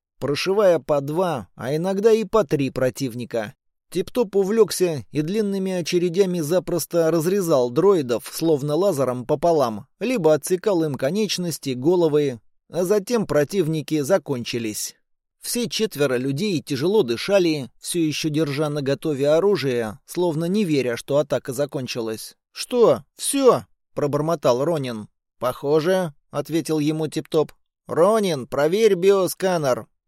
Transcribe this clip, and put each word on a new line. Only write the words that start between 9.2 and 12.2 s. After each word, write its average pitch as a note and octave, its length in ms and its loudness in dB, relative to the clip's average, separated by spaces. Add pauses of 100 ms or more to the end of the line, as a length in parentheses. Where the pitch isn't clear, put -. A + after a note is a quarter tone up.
пополам, C#3+ 640 0 (120)
либо F#3+ 340 2
отсекал F3 520 0
им C#3+ 100 -4
конечности, E3+ 760 -4
головы, D3 680 2 (300)